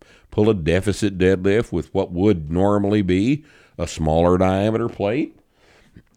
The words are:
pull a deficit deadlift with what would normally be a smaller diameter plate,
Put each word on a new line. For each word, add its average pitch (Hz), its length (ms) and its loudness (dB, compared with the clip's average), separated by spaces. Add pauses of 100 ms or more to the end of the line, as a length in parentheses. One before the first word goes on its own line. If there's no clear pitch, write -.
(300)
pull 107 180 2
a 110 60 4
deficit 95 640 -2
deadlift 95 540 0
with 82 220 -6
what 95 160 -2
would 87 400 0
normally 101 520 0
be 98 420 0 (320)
a 85 100 -6
smaller 85 520 2
diameter 104 500 0
plate, 113 500 -6 (800)